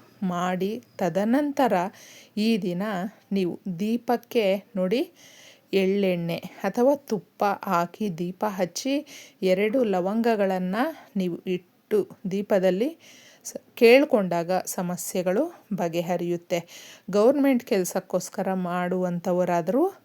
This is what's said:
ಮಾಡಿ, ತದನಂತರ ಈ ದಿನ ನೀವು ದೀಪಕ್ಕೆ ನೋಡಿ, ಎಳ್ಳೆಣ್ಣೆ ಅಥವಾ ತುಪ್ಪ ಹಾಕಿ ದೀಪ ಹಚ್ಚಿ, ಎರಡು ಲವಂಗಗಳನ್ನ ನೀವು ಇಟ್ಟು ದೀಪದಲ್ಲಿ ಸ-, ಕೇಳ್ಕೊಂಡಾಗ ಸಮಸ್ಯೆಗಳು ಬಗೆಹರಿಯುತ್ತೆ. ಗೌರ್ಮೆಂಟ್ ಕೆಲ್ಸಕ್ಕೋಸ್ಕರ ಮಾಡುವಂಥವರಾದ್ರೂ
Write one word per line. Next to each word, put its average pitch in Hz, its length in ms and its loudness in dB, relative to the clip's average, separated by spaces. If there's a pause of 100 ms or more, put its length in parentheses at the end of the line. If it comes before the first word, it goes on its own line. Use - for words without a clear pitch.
(240)
ಮಾಡಿ, 185 600 -4 (140)
ತದನಂತರ 226 760 0 (640)
ಈ 220 200 2
ದಿನ 180 260 -4 (480)
ನೀವು 190 280 -2 (200)
ದೀಪಕ್ಕೆ 220 840 0 (120)
ನೋಡಿ, 196 360 0 (640)
ಎಳ್ಳೆಣ್ಣೆ 190 640 0 (280)
ಅಥವಾ 240 320 2
ತುಪ್ಪ - 480 -6 (200)
ಹಾಕಿ 175 540 -2
ದೀಪ 180 300 -6
ಹಚ್ಚಿ, 208 580 -4 (360)
ಎರಡು 208 420 2
ಲವಂಗಗಳನ್ನ 196 920 0 (400)
ನೀವು 180 320 -2
ಇಟ್ಟು 185 600 -4 (240)
ದೀಪದಲ್ಲಿ 196 680 0 (460)
ಸ-, - 120 -14 (200)
ಕೇಳ್ಕೊಂಡಾಗ 214 760 6 (140)
ಸಮಸ್ಯೆಗಳು 185 1000 -4 (100)
ಬಗೆಹರಿಯುತ್ತೆ. 175 920 -2 (460)
ಗೌರ್ಮೆಂಟ್ 254 540 4
ಕೆಲ್ಸಕ್ಕೋಸ್ಕರ 190 880 -2
ಮಾಡುವಂಥವರಾದ್ರೂ 180 1400 0 (120)